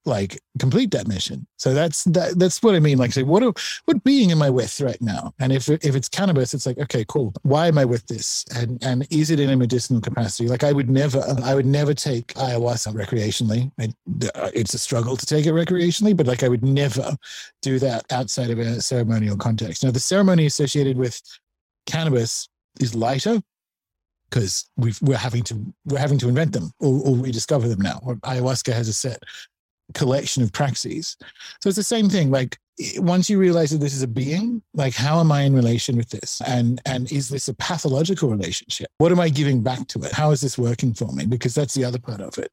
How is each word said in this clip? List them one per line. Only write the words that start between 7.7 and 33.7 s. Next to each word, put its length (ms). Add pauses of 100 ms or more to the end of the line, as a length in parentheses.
I 60
with 200
this? 400 (100)
And, 280
and 260
is 220
it 80
in 100
a 80
medicinal 440
capacity?" 460
Like, 160
I 100
would 180
never, 320 (200)
I 120
would 100
never 300
take 400
ayahuasca 580
recreationally. 840
I, 140 (600)
it's 220
a 20
struggle 400
to 80
take 220
it 60
recreationally, 600
but, 120
like, 160
I 60
would 140
never 540 (460)
do 160
that 320
outside 400
of 80
a 220
ceremonial 560
context. 460
Now, 60
the 100
ceremony 460
associated 520
with 220 (680)
cannabis 600 (320)
is 140
lighter 480 (880)
'cause 480
we've, 240
we're 160
having 280
to, 280 (120)
we're 120
having 220
to 100
invent 240
them 260
or, 260
or 100
rediscover 520
them 140
now. 220
Or 140
ayahuasca 540
has 160
a 60
set 300 (720)
collection 480
of 100
praxis. 640 (460)
So 80
it's 80
the 60
same 260
thing. 220
Like, 260 (240)
i-, 180
once 300
you 80
realize 320
that 80